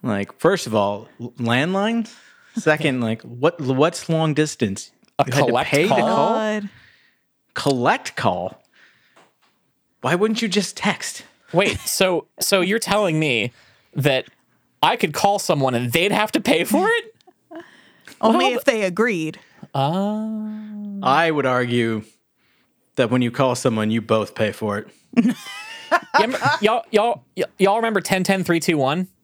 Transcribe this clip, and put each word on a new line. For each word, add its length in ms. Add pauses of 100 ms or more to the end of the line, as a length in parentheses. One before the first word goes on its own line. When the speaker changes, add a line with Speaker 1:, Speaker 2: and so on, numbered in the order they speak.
Speaker 1:
Like, 360
first 280
of 80
all, 340 (120)
l-, 120
landlines? 800 (420)
Second, 460
like, 200
what, 380
what's 480
long 240
distance? 600 (260)
Speaker 2:
A 80
Speaker 1:
You 60
had 80
to 60
Speaker 2:
collect 240
Speaker 1:
pay 140
to 40
Speaker 2:
call? 120
Speaker 1:
call? 340
Speaker 3:
God. 340 (880)
Speaker 1:
Collect 580
call, 480 (1400)
why 120
wouldn't 280
you 40
just 300
text? 480 (280)
Speaker 2:
Wait, 280
so, 480 (100)
so 220
you're 180
telling 400
me 320 (440)
that 320 (560)
I 140
could 160
call 280
someone 340
and 160
they'd 220
have 200
to 80
pay 220
for 260
it? 260 (1040)
Speaker 3:
Only 300
Speaker 2:
Well, 80
Speaker 3:
if 60
they 200
agreed. 560 (340)
Speaker 2:
Uh, 1300
Speaker 1:
I 280
would 160
argue 580 (920)
that 140
when 120
you 80
call 260
someone, 340
you 100
both 360
pay 160
for 260
it. 100 (280)
Speaker 2:
<laughs> 180 (840)
Yeah, 60
m-, 120 (240)
y'all, 300
y'all, 320 (140)
y-, 80 (160)
y'all 160
remember 240
ten 240
ten 180
three 160
two 180
one? 300 (180)